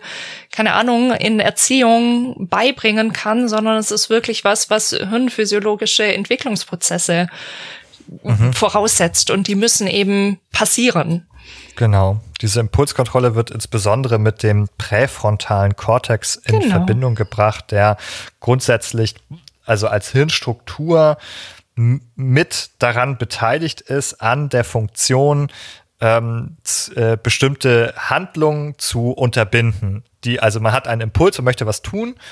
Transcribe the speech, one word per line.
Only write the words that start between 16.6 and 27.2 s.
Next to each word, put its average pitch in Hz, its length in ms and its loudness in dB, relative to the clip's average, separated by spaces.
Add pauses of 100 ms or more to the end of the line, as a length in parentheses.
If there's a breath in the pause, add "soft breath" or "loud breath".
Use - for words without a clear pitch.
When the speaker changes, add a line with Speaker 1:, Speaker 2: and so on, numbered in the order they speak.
Speaker 1:
Genau. 262 100 2
Speaker 2:
Verbindung 113 440 2
gebracht, 107 560 -2
der 104 260 4 (420 loud breath)
grundsätzlich, 117 760 0 (500)
also 107 240 0
als 104 220 -2
Hirnstruktur 151 1040 2 (580 loud breath)
m-, 120 260 2 (140)
mit 131 540 0 (100)
daran 123 380 0
beteiligt 131 640 -2
ist, - 400 -6
an 131 260 0
der 123 160 0
Funktion, 135 880 0 (480 loud breath)
ähm, 117 640 0
z-, - 320 -6
äh, 113 260 2